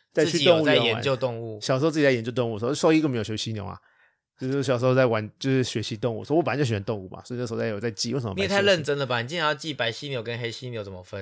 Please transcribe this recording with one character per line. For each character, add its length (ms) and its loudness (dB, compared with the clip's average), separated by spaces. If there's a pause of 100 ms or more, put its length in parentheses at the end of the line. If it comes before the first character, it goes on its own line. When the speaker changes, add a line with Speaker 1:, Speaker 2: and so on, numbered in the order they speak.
(120)
Speaker 1:
在 140 4
去 180 2
动 200 6
物 20 2
园 0 -
玩。 0 -
Speaker 2:
自 60 4
己 60 6
有 40 4
在 120 2
研 100 -4
究 120 2
动 240 -4
物？ 220 -10
Speaker 1:
小 160 2
时 80 2
候 60 4
自 80 -2
己 60 6
在 40 8
研 140 2
究 80 -4
动 180 0
物 60 -4
的 40 -6
时 60 -2
候， 80 0
兽 180 4
医 40 8
根 80 4
本 80 2
没 80 0
有 40 -2
学 140 -4
犀 160 -4
牛 100 -6
啊， 140 -10 (640)
就 80 -4
是 160 0
小 160 2
时 60 2
候 100 6
在 100 6
玩， 320 0
就 100 -4
是 160 4
学 200 -4
习 120 -6
动 200 -2
物， 80 -8
所 100 -2
以 60 4
我 20 2
本 140 0
来 20 -4
就 80 2
喜 80 0
欢 100 -2
动 140 -4
物 120 -10
嘛， 140 -16
所 140 -10
以 20 -6
那 60 -4
时 80 -6
候 60 -4
在 80 -2
有 120 -4
在 120 -4
记 240 -4
为 40 0
什 60 -6
么 80 -4
白 80 -4
犀 0 -
牛 60 0
是 0 -
Speaker 2:
你 60 -2
也 80 2
太 40 -
认 180 2
真 140 0
了 80 -2
吧， 160 0
你 60 -6
竟 100 -6
然 80 0
要 80 2
记 220 -6
白 160 -2
犀 180 -10
牛 140 -4
跟 160 -6
黑 120 -4
犀 200 -10
牛 120 -8
怎 80 -12
么 120 -14
分？ 180 -12